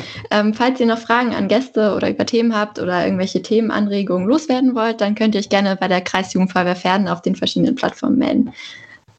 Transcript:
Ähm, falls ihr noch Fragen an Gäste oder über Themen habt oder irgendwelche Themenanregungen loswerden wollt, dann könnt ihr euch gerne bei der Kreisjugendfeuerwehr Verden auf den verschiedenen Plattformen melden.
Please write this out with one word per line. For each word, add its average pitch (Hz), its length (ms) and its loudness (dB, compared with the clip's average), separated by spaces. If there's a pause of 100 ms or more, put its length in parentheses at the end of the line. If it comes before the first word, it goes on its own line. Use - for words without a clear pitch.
(300)
Ähm, 214 240 2
falls 254 260 0
ihr 233 60 4
noch 226 120 2
Fragen 233 360 0
an 196 140 -2
Gäste 214 460 2
oder 190 140 0
über 202 160 -2
Themen 233 320 2
habt 214 220 -4
oder 180 260 -2
irgendwelche 190 380 -2
Themenanregungen 202 840 0
loswerden 254 480 2
wollt, 226 260 -2
dann 208 140 0
könnt 220 200 2
ihr 196 60 0
euch 202 100 -6
gerne 196 260 2
bei 190 120 -2
der 180 120 2
Kreisjugendfeuerwehr 180 760 0
Verden 185 320 0
auf 170 120 -4
den 190 160 -2
verschiedenen - 380 0
Plattformen - 440 -2
melden. - 340 0 (680)